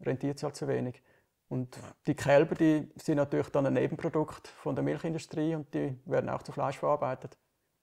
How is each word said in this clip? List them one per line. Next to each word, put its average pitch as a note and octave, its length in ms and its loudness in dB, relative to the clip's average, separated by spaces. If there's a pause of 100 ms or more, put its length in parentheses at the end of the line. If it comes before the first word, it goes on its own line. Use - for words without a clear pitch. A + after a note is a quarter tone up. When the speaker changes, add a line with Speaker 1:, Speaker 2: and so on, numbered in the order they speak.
Speaker 1:
rentiert C#3 380 -2
sie D3+ 60 -6
halt C#3+ 120 -6
zu D3 100 -4
wenig. B2+ 340 -2 (480)
Und B2+ 280 -6
Speaker 2:
Ja. - 60 -16 (240)
Speaker 1:
die D3 80 2
Kälber, D3 400 6
die D#3 400 4
sind D#3 220 0
natürlich D3 320 0
dann C#3 180 2
ein C3+ 60 2
Nebenprodukt D3 760 0
von - 280 -6
der C#3 80 -2
Milchindustrie D#3 680 -2
und D3+ 220 -8
die C#3+ 300 -2
werden C3+ 240 0
auch B2+ 120 -4
zu - 100 -14
Fleisch C3+ 280 -4
verarbeitet. C#3 580 -2 (460)